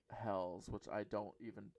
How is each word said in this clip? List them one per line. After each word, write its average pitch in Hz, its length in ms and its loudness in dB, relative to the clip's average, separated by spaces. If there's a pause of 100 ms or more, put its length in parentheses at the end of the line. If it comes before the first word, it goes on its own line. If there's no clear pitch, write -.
(100)
hells, 92 580 2
which - 200 -4
I 104 160 2
don't 104 360 0
even 107 380 -6